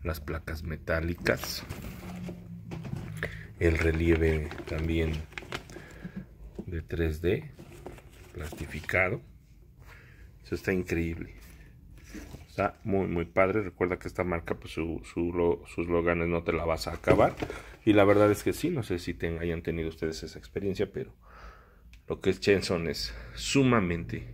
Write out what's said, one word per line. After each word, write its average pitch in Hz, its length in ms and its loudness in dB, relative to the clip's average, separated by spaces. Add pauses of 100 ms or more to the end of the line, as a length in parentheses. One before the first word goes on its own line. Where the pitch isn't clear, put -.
las 82 160 -2
placas 80 420 -6
metálicas, 82 1000 -2 (2000)
el 82 200 6
relieve 80 680 4 (180)
también 80 560 0 (1400)
de 82 160 -6
tres 80 380 0
D 90 300 0 (800)
plastificado. 80 920 -2 (1200)
Eso - 120 -4
está 98 180 0
increíble, 85 600 -2 (1160)
está - 340 0
muy, 98 240 2
muy 85 180 0
padre. 95 380 4
Recuerda 90 340 0
que - 100 -10
esta 92 160 -2
marca, 85 320 -2
pues, - 180 -14
su, 82 280 -2 (100)
su 87 220 0
lo-, 87 340 4
su - 140 -4
eslogan 85 400 4
es 82 60 2
"No 85 160 0
te 82 100 0
la 80 120 0
vas 80 220 0
a 82 60 -4
acabar", 95 420 6 (500)
y 107 80 6
la 101 100 10
verdad 104 280 8
es - 120 0
que 92 100 2
sí. - 160 -2
No 143 140 -2
sé 90 160 -2
si 87 140 -6
ten-, 82 260 -4
hayan 85 240 -2
tenido 82 260 -2
ustedes 80 340 -4
esa - 140 -12
experiencia, 98 540 -2
pero - 240 -8 (920)
lo 87 120 -4
que 95 100 2
es 92 100 0
Chenson 90 480 4
es - 280 -6 (180)
sumamente 98 1000 2